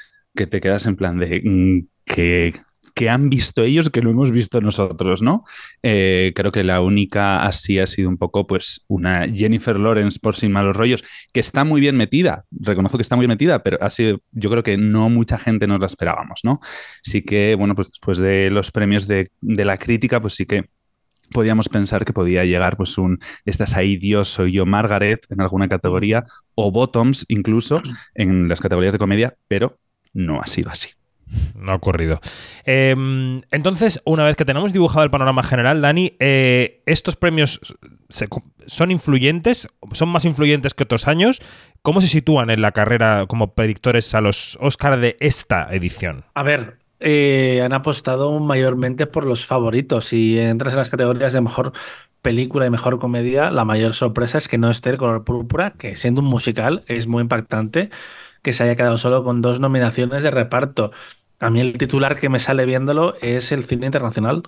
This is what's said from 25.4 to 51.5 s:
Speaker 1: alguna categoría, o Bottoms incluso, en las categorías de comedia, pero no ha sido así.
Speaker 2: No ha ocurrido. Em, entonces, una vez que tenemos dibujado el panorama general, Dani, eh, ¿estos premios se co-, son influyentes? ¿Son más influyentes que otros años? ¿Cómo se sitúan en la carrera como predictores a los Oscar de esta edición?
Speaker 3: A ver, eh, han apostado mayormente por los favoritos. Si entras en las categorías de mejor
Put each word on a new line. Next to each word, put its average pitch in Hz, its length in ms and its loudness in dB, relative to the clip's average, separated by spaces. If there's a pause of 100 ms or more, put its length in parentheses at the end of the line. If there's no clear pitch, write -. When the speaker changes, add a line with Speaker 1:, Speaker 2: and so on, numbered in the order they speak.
Speaker 1:
alguna 95 260 0
categoría, 98 560 0 (300)
o 104 180 0
Bottoms 123 560 0
incluso, 110 540 0 (320)
en 92 340 2
las 85 120 -2
categorías 92 340 0
de 104 40 0
comedia, 104 360 0 (120)
pero 104 300 -2 (380)
no 82 260 -2
ha - 60 -8
sido - 240 -4
así. - 180 -6 (640)
Speaker 2:
No 95 180 -6
ha - 20 0
ocurrido. 82 460 -2 (440)
Em, 131 840 0
entonces, 185 540 0
una 156 200 2
vez 151 120 4
que 156 80 0
tenemos 147 280 0
dibujado 156 320 4
el 143 60 0
panorama 131 320 2
general, 131 380 2
Dani, 160 380 2
eh, 131 680 2
¿estos 156 300 0
premios 160 440 0 (480)
se - 200 -6
co-, - 160 -10 (220)
son 175 240 0
influyentes? 151 800 2 (240)
¿Son 160 160 -2
más 170 160 0
influyentes 147 500 2
que 139 100 -2
otros 117 240 -2
años? 185 320 2 (420)
¿Cómo 170 180 2
se 185 80 4
sitúan 143 420 2
en 110 120 2
la 104 100 2
carrera 110 560 2
como 113 260 -2
predictores 113 600 0
a 110 60 4
los - 400 -2
Oscar 139 400 0
de 120 200 0
esta 113 540 -2
edición? 87 500 -6 (100)
Speaker 3:
A 139 80 -4
ver, 135 360 -2 (220)
eh, 135 640 2
han 127 80 -2
apostado 135 680 -2
mayormente 131 680 0
por 151 200 -4
los 120 200 -2
favoritos. 123 600 0
Si 113 320 2
entras 113 360 0
en 139 40 0
las 127 120 -2
categorías 123 420 0
de 131 80 2
mejor 123 320 -2 (500)